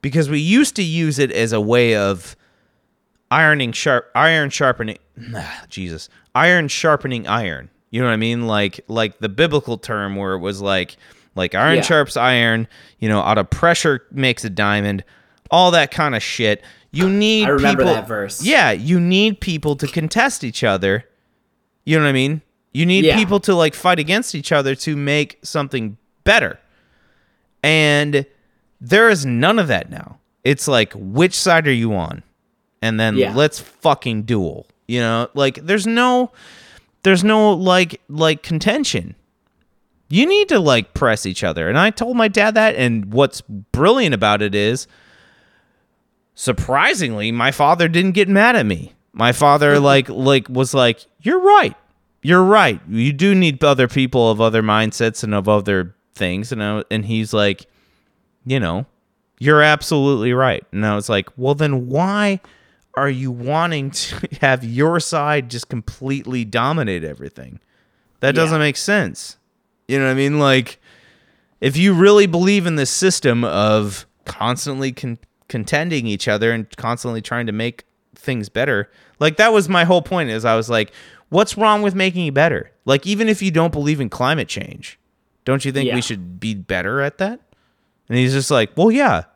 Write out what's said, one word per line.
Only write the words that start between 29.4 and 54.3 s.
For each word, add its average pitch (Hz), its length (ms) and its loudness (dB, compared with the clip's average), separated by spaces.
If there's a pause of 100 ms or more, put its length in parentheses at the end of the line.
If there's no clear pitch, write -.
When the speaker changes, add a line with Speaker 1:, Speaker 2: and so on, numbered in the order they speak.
Speaker 1:
of 170 100 0
that 101 220 -2
now. - 280 -18 (260)
It's 135 240 0
like, 117 260 2
"Which 107 400 0
side 165 320 2
are 139 60 2
you 113 220 0
on?" 87 280 -6 (600)
And 113 180 -2
then 110 160 0
Speaker 2:
Yeah. 110 180 0
Speaker 1:
let's 147 260 2
fucking 123 600 -2
duel. 101 440 -4 (200)
You 123 140 -2
know, 117 340 -2
like, 143 320 -2
there's 196 200 -2
no, 247 440 2 (720)
there's 185 220 4
no, 214 280 6
like, 180 560 2
like, 156 340 0
contention. 165 720 -2 (960)
You 214 180 4
need 403 240 2
to, 220 100 4
like, 131 340 2
press 113 320 0
each 92 160 -6
other. 82 260 -2
And 120 100 0
I 202 120 2
told 240 260 -4
my 226 120 2
dad 208 260 0
that, 220 220 2
and 113 360 -2
what's 135 280 0
brilliant 147 720 0
about 104 280 0
it 101 120 -2
is, 107 320 0 (1500)
surprisingly, 131 960 -2
my 120 180 0
father 160 380 2
didn't 175 240 0
get 190 160 2
mad 214 280 4
at 135 100 0
me. 92 260 -6 (200)
My 120 200 0
father, 143 480 4
Speaker 2:
<laughs> - 0 -
Speaker 1:
like, 139 280 4
like, 131 400 0
was 127 260 -2
like, 123 300 2 (160)
"You're 339 200 0
right. 403 340 4 (480)
You're 180 220 6
right. 185 440 4
You 117 240 0
do 185 220 2
need 165 280 2
other 135 260 4
people 127 420 2